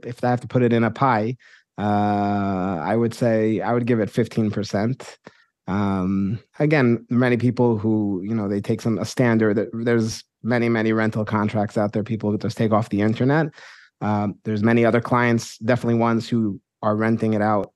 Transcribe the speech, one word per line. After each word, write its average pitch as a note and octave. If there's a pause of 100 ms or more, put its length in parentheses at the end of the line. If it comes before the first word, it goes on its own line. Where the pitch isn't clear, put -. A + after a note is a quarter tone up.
if A#2+
I B2
have A#2+
to A#2
put B2+
it A#2
in A#2
a A2+
pie, A#2+ (420)
uh, - (1000)
I G2
would A#2
say A2
I G#2
would A#2+
give A#2
it G2
fifteen A2+
percent. G#2 (500)
Um, G2 (180)
again, C#3
many B2
people A#2
who, G#2
you G#2+
know, G#2
they G#2
take A2
some, A2
a G#2+
standard A2+
that G2+
there's A2+ (200)
many, A#2
many A2
rental A2
contracts G#2
out G#2
there. G#2
People G#2
just A#2
take A2
off A2
the G2+
internet. C3 (560)
Um, G#2 (100)
there's G#2+
many A#2
other A#2
clients, A#2+
definitely A#2
ones A2+
who A2 (220)
are G#2+
renting A2
it G#2
out G#2